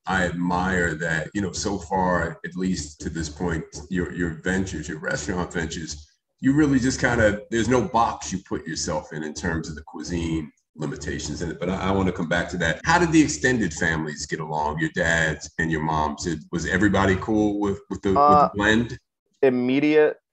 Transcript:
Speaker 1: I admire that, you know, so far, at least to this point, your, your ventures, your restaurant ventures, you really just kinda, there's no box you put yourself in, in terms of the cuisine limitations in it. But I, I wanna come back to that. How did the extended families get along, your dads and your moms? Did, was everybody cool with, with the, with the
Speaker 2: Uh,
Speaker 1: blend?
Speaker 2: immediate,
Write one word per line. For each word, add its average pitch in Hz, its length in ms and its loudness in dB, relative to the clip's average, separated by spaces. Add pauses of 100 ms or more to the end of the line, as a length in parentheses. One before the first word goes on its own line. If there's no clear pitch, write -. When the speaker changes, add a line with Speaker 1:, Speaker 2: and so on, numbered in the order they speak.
Speaker 1:
I 92 200 0
admire 87 720 0
that, 80 400 -4
you 104 60 -2
know, 90 120 -2
so 101 240 -4
far, 90 680 0
at 85 120 -10
least 90 460 -4
to - 80 -6
this 78 200 -4
point, 82 340 -4 (260)
your, 87 220 -2
your 82 300 -4
ventures, 92 480 -2
your 78 100 -8
restaurant - 540 -4
ventures, 78 560 -6 (320)
you 131 100 4
really 139 280 4
just 127 200 0
kinda, 113 400 4 (100)
there's 113 200 0
no 127 120 6
box 107 520 0
you 92 60 -4
put 92 280 -8
yourself 78 460 -4
in, 78 100 -8
in 76 100 -8
terms 80 360 -4
of 76 60 -10
the 73 80 -12
cuisine 80 680 -4 (240)
limitations 73 680 -6
in 85 100 -4
it. 76 100 -10
But 90 80 -2
I, 92 180 -2
I 98 40 2
wanna 95 200 2
come 85 160 -4
back 85 220 0
to - 80 -6
that. 82 260 0
How 170 160 4
did 165 140 2
the 160 80 8
extended 123 520 0
families 78 520 -2
get 80 160 -8
along, 76 380 -4
your 80 140 -2
dads 82 560 0 (100)
and 80 120 -2
your 78 100 0
moms? 76 440 -2
Did, 80 140 -2 (120)
was 85 140 -4
everybody 95 560 2
cool 104 400 0
with, 98 180 -2 (100)
with 98 120 -8
the, 101 80 0
with 95 80 4
the 143 40 6
Speaker 2:
Uh, 147 320 6
Speaker 1:
blend? 107 440 2 (440)
Speaker 2:
immediate, 139 760 4 (160)